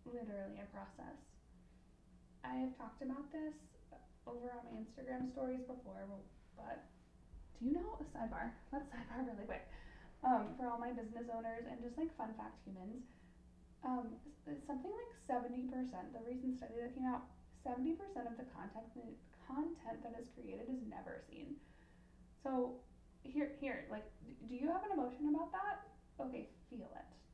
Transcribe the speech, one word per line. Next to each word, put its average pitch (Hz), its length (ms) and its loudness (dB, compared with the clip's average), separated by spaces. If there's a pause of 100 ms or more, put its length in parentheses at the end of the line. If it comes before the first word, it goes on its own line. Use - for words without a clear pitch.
Literally 208 560 -2
a 202 140 -6
process. 202 460 -8 (1200)
I 254 120 0
have 262 220 2
talked 226 260 -6
about 269 280 0
this 311 220 0 (720)
over 240 260 -4
on 240 140 -6
my 233 140 -8
Instagram 254 520 -2
stories 254 360 2
before, 196 420 -6
well, 196 160 -6 (300)
but - 320 -6 (720)
do 233 60 0
you 277 80 10
know, 349 260 4
a 302 60 -2 (120)
sidebar, 233 360 0 (180)
let's 277 180 0
sidebar 240 380 -2
really 208 180 -2
quick. - 220 -2 (560)
Um, 233 340 10
for 254 80 2
all 233 140 4
my 240 140 2
business 233 360 -2
owners 226 400 0
and 233 140 -4
just, 240 140 -2
like, 320 200 4
fun 226 160 0
fact 220 320 -6
humans, 202 380 -4 (800)
um, 247 320 2 (100)
s-, - 220 -12
it's 285 180 -2
something 277 240 0
like 466 240 -2 (140)
seventy 247 400 4
percent, 254 460 0
the 226 120 -4
recent 254 320 2
study 226 240 -2
that 254 140 -2
came 254 100 4
out, 247 240 4 (320)
seventy 254 320 6
percent 359 320 0
of 233 120 -2
the 254 80 -4
content, 226 500 -6
the 233 180 -6 (320)
content 262 580 2
that 226 160 -4
is - 160 -6
created 208 340 -4
is 254 180 2
never - 320 -4 (100)
seen. - 260 -4 (880)
So 254 360 6 (440)
here, 277 360 4
here, 262 320 0
like, 208 160 -2 (160)
d-, - 240 -10
do 247 80 -2
you 294 160 6
have 381 120 6
an 415 80 2
emotion 294 440 6
about 330 160 4
that? 392 320 2 (360)
Okay, 254 300 0 (200)
feel - 260 -4
it. - 160 -10 (220)